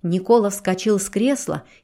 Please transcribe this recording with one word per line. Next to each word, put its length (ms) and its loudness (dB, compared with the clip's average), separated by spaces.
Никола 480 2
вскочил 480 -2
с 100 -4
кресла, 540 -2